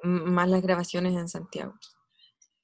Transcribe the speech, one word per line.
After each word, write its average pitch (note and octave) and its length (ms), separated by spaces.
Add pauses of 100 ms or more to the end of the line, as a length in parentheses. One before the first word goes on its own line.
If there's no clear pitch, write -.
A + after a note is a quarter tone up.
m-, F3 220
más F3+ 240
las F#3 120
grabaciones F3+ 540
en E3+ 140
Santiago. - 460 (880)